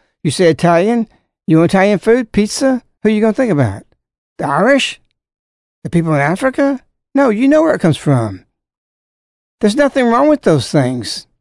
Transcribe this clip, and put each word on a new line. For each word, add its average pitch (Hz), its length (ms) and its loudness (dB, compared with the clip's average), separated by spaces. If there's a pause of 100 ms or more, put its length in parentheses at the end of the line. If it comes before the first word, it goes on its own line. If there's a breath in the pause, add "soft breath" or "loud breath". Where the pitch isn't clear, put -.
(240)
You 156 80 -2
say 175 180 2
Italian, 180 560 0 (400)
you 160 120 4
want 165 120 2
Italian 196 300 2
food, 233 320 0
pizza, 247 500 -2 (220)
who 214 40 0
are 220 40 2
you 214 80 0
gonna 220 140 2
think 240 180 -2
about? 127 320 -2 (540)
The 165 100 -6
Irish? 214 520 0 (840)
The - 60 -12
people 170 240 -2
in 143 60 0
Africa? 262 600 -2 (340)
No, 277 140 2
you 220 180 0
know 311 160 4
where 320 140 0
it 170 40 -8
comes 160 160 2
from. 113 500 -4 (1120)
There's 208 160 0
nothing 277 300 0
wrong 240 200 2
with 302 160 2
those 151 300 0
things. 127 560 -4 (120)